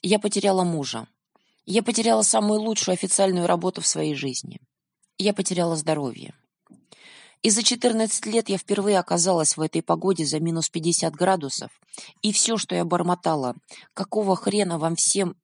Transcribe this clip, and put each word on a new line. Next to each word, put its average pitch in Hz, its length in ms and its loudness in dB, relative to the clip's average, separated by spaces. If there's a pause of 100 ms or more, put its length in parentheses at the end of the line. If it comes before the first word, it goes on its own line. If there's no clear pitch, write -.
я 208 180 2
потеряла 196 460 2
мужа. 139 440 -4 (580)
Я 214 160 0
потеряла 220 400 2
самую 214 400 2
лучшую 214 320 -2
официальную 180 520 0
работу 180 360 0
в - 40 -2
своей 156 280 -2
жизни. 135 460 -8 (580)
Я 202 160 2
потеряла 175 420 0
здоровье. 151 560 -4 (1080)
И 220 80 4
за 214 120 2
четырнадцать 220 640 0
лет 220 240 0
я 196 80 0
впервые 202 420 0
оказалась 175 600 2
в - 20 -4
этой 160 220 -2
погоде 170 420 0
за 151 160 -2
минус 165 300 -2
пятьдесят 170 440 0
градусов, 165 560 0 (520)
и 214 100 2
все, 226 240 2
что - 180 -4
я 175 120 0
бормотала: 170 680 0 (380)
«Какого 196 440 0
хрена 196 420 0
вам 165 180 0
всем - 480 0